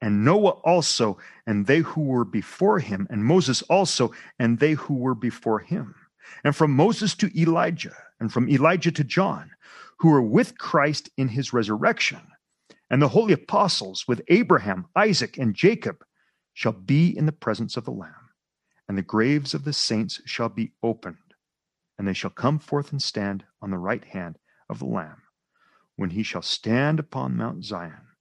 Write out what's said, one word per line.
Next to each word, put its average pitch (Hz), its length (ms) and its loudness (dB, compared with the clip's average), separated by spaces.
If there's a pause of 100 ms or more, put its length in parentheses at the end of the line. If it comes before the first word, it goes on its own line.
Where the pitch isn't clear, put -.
and 104 220 0
Noah 190 280 4 (100)
also, 151 580 2 (260)
and 104 220 0
they 147 120 6
who 156 220 -2
were 127 240 0
before 185 540 0
him, 98 300 -4
and 110 160 -2
Moses 143 380 2
also, 165 500 0 (260)
and 117 180 2
they 147 160 4
who 143 220 -4
were 127 180 -2
before 113 460 -2
him. 123 360 -8 (480)
And 147 120 2
from 151 160 2
Moses 180 440 2
to - 240 -2
Elijah, 165 580 0 (220)
and 113 120 -4
from 117 180 0
Elijah 160 440 2
to 151 100 -2
John, 175 480 -2 (480)
who 165 100 6
were 139 140 6
with 143 340 2
Christ 147 600 -2
in 131 100 0
his 120 260 -4
resurrection, 110 800 0 (580)
and 131 120 4
the 147 80 4
holy 208 240 4
apostles 143 760 -2
with 120 220 -2
Abraham, 104 680 2
Isaac, 196 420 0
and 117 160 0
Jacob, 156 500 0 (500)
shall - 180 -2
be 139 440 2
in 151 100 -2
the 156 60 0
presence 113 460 -6
of - 80 -10
the 131 60 -10
Lamb. - 380 -16 (580)
And 101 100 -4
the 98 40 -2
graves 135 520 0
of 147 100 -6
the 143 100 -6
saints - 520 -4
shall 117 240 -4
be 110 240 -6 (100)
opened, 113 340 -4 (800)
and 101 100 -4
they 95 60 0
shall - 160 -6
come 147 300 -2
forth 143 320 -6
and 139 100 -6
stand 101 440 -6 (160)
on 101 100 -8
the 95 60 -6
right 92 260 -6
hand 87 340 -12 (320)
of 57 100 -10
the 65 60 -10
Lamb, 92 360 -8 (720)
when 95 160 -6
he 95 100 -6
shall 95 200 -6
stand 139 580 0
upon 131 380 -6
Mount 117 260 -6
Zion, 87 440 -12 (140)